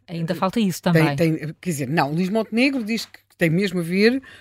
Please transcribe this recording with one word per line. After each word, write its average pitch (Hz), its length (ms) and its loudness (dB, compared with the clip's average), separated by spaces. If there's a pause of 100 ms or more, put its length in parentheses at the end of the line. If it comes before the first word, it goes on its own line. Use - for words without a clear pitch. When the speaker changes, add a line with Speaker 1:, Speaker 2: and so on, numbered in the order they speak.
Speaker 1:
Ainda 170 260 -4
falta 190 260 -2
isso 190 220 0
Speaker 2:
Tem, 175 120 2
Speaker 1:
também. 156 220 4
Speaker 2:
tem, 156 440 -2
quer 180 100 -8
dizer, 139 180 -4
não, 147 240 0
Luís 180 180 0
Montenegro 226 540 0
diz 208 220 -6
que - 140 -20 (180)
tem 165 140 2
mesmo 180 300 0
a - 20 -4
ver 214 400 2 (180)